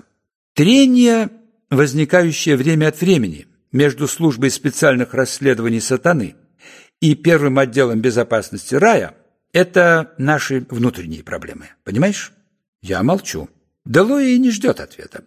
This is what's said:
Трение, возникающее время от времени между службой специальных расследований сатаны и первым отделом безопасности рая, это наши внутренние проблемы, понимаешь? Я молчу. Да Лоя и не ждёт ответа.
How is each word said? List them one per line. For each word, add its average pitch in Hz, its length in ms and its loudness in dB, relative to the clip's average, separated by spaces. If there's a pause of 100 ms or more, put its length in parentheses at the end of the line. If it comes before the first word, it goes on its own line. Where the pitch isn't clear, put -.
(540)
Трение, 240 720 4 (420)
возникающее 151 840 0
время 156 320 2
от - 120 -6
времени 117 480 0 (240)
между 139 340 0
службой 135 440 0
специальных 127 640 -2
расследований 117 680 -2
сатаны 131 560 -2 (640)
и 151 160 2
первым 143 420 2
отделом 123 420 0
безопасности 113 760 -2
рая, 165 400 0 (360)
это 170 680 2
наши 135 520 -2
внутренние 95 540 -6
проблемы, - 460 -14 (140)
понимаешь? 147 480 -4 (500)
Я 92 200 -4
молчу. 143 460 -4 (360)
Да 139 180 2
Лоя 277 240 0
и 247 120 2
не 254 120 2
ждёт 214 300 -4
ответа. - 460 -20